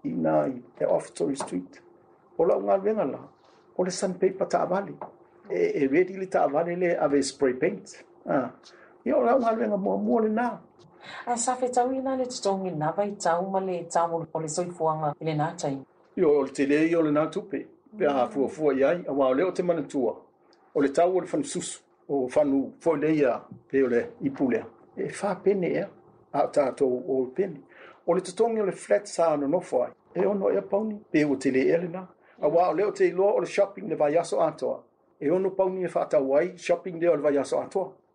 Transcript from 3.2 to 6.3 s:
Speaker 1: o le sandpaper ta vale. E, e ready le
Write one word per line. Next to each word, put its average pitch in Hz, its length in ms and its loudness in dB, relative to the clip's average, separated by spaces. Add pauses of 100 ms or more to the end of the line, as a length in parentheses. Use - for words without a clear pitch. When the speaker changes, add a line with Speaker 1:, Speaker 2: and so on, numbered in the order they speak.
Speaker 1:
o 180 60 0
le 185 80 0
sandpaper 190 560 -2
ta - 180 0
vale. 185 280 -4 (580)
E, 175 320 2
e 135 80 2
ready 180 240 2
le 190 160 -8